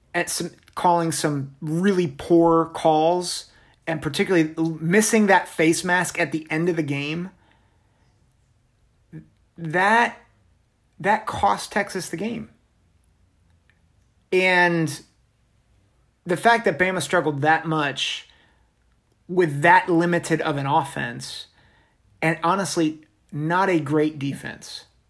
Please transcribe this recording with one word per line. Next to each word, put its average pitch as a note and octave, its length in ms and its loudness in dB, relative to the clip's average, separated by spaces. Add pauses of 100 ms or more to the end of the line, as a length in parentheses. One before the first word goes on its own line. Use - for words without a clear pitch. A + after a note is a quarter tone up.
(140)
at F3 160 -4
some, E3+ 220 -6 (240)
calling E3+ 360 2
some C#3+ 480 -4
really F3+ 480 0
poor E3 580 4
calls, D#3+ 800 0 (400)
and D#3+ 140 -4
particularly D#3+ 560 0
l-, E3 220 -2
missing G#3+ 460 4
that F#3+ 220 4
face D#3+ 360 0
mask F3+ 360 -2
at D#3+ 120 -2
the D#3 200 -6
end E3 180 0
of E3+ 60 0
the D#3+ 80 -2
game, D3 480 -6 (2250)
that, G3 640 2 (800)
that G3 260 0
cost - 460 -2
Texas G3 380 -6
the E3+ 80 -8
game. G#3+ 340 -8 (1800)
And F3 680 2 (1200)
the F3 120 -2
fact A3+ 280 2
that F3 120 0
Bama F#3 240 0
struggled D3 400 0
that D#3 240 2
much D3+ 640 -4 (1000)
with E3 340 0
that F3+ 280 6
limited E3 520 0
of D3+ 160 -2
an C#3 100 -4
offense, C#3 800 -4 (720)
and D#3+ 220 0
honestly, E3+ 580 0 (300)
not F3 380 0
a F3 100 2
great D3+ 400 -2
defense. - 680 -10 (240)